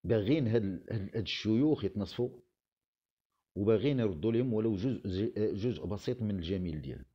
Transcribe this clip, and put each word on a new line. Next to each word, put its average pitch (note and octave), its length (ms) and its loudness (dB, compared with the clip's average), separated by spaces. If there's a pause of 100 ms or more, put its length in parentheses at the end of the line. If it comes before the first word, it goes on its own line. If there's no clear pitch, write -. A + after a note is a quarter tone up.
باغيين A#2 440 2
هاد A2 160 4
ال-، F#2+ 280 -4
هاد، G#2+ 100 -2
هاد F#2+ 200 -4
الشيوخ A2+ 640 2
يتنصفوا، G#2 460 -2 (1300)
وباغيين A2 440 4
يردوا G#2 320 0
لهم A#2+ 220 2
ولو A2 220 2
جزء، G2+ 800 0
جزء G#2 320 -2
بسيط G#2 360 -4
من G#2 140 0
الجميل F2 460 -4
ديالهم. C2 340 -10